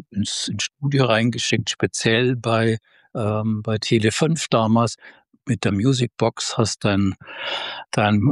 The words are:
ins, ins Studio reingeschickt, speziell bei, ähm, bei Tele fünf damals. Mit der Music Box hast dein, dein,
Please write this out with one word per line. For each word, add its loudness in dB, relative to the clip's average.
ins, -4
ins -6
Studio 0
reingeschickt, 0
speziell 0
bei, 0
ähm, -2
bei -2
Tele 2
fünf 0
damals. 2
Mit -2
der 2
Music 0
Box -2
hast 0
dein, 2
dein, 2